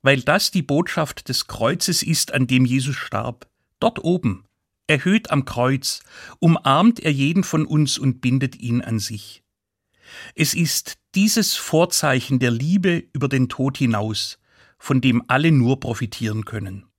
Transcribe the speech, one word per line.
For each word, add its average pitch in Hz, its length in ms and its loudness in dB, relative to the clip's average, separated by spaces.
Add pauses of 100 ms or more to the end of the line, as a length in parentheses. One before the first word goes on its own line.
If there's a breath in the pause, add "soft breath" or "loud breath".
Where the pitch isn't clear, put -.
weil 135 200 4
das 165 280 0
die 180 120 0
Botschaft - 640 -2
des - 200 -4
Kreuzes - 560 -2
ist, - 300 -2
an 127 140 2
dem 127 160 4
Jesus 131 320 0
starb. - 540 -8 (320)
Dort - 200 -2
oben, 160 440 -2 (420)
erhöht 180 420 2
am 139 140 0
Kreuz, 131 600 -2 (360 loud breath)
umarmt 165 640 4
er 156 100 0
jeden 147 320 0
von 156 220 -2
uns 151 320 0
und 135 240 -2
bindet 131 340 0
ihn 120 240 -2
an 110 200 -4
sich. - 440 -12 (920 loud breath)
Es 156 180 0
ist - 460 -4 (160)
dieses 208 400 2
Vorzeichen 143 840 0
der 123 120 2
Liebe 170 600 0
über 139 160 -2
den 127 220 2
Tod 135 280 -4
hinaus, 110 600 -2 (380 soft breath)
von 131 240 0
dem 120 260 2
alle 151 240 4
nur 131 300 4
profitieren 110 640 -6
können. 98 400 -12 (140)